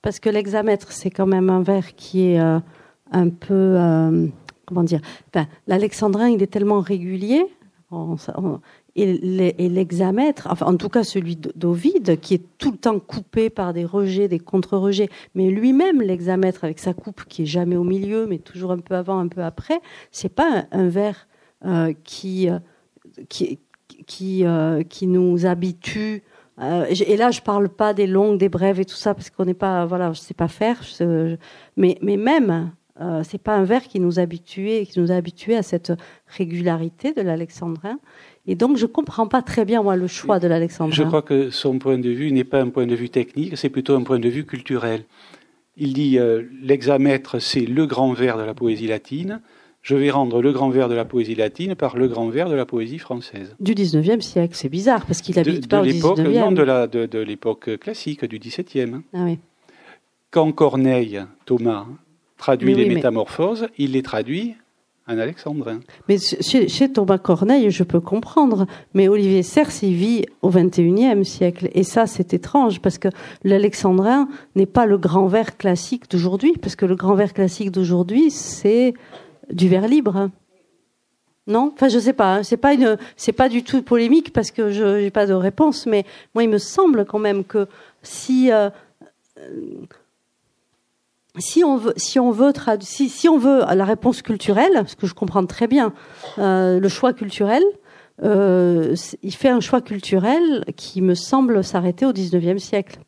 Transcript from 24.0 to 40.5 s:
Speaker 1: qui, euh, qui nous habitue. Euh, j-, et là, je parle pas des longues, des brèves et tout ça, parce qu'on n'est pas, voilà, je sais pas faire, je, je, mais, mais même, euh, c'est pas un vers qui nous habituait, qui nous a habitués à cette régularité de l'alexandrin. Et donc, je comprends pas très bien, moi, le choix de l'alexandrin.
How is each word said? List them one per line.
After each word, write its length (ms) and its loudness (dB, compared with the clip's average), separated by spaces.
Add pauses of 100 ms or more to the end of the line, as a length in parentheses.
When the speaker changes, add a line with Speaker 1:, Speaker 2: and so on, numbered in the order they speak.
Speaker 1:
qui, 400 -4
euh, 380 0
qui 240 -6
nous 380 2
habitue. 800 -4 (360)
Euh, 300 -2
j-, 180 0
et 100 2
là, 140 2
je 100 -6
parle 280 -2
pas 240 -2
des 140 0
longues, 300 2
des 120 2
brèves 300 0
et 60 -2
tout 100 -20
ça, 180 -2
parce 160 -10
qu'on 160 -4
n'est 80 -2
pas, 320 -2
voilà, 260 -2
je 80 -10
sais 140 -16
pas 140 -4
faire, 340 -2
je, 480 -2
je, 60 -6 (420)
mais, 240 2
mais 160 -2
même, 540 0 (280)
euh, 240 -4
c'est 140 -12
pas 180 -2
un 80 4
vers 200 0
qui 160 -8
nous 200 0
habituait, 680 -4
qui 120 -4
nous 120 0
a 40 2
habitués 400 -4
à 60 -2
cette 320 -4 (320)
régularité 880 -6
de 80 -4
l'alexandrin. 800 -6 (480)
Et 80 -4
donc, 220 0
je 100 0
comprends 400 -4
pas 140 0
très 240 -2
bien, 180 0
moi, 120 0
le 120 -2
choix 320 -2
de 80 0
l'alexandrin. 480 -2